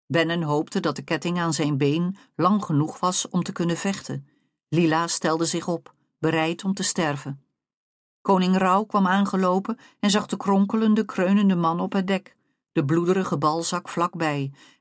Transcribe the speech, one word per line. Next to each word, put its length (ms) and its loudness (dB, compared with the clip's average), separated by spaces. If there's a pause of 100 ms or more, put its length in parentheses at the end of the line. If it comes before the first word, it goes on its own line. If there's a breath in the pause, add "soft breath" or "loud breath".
Bennen 360 0
hoopte 380 -2
dat 160 -2
de 60 -8
ketting 380 -4
aan 140 -2
zijn 240 -2
been 400 0 (180 loud breath)
lang 280 0
genoeg 360 -2
was 280 -2
om 160 -2
te 80 -8
kunnen 260 -2
vechten. 500 -6 (420 soft breath)
Lila 380 2
stelde 380 0
zich 220 -4
op, 260 -6 (260)
bereid 440 -2
om 100 -2
te 100 -4
sterven. 600 -4 (800)
Koning 360 4
Rauw 260 4
kwam 240 2
aangelopen 680 0 (220 loud breath)
en 100 2
zag 160 2
de 120 -4
kronkelende, 680 2
kreunende 500 2
man 240 0
op 140 -4
het 140 0
dek, 280 -4 (360)
de 140 0
bloederige 520 0
balzak 520 -2
vlakbij, 640 -2 (280 loud breath)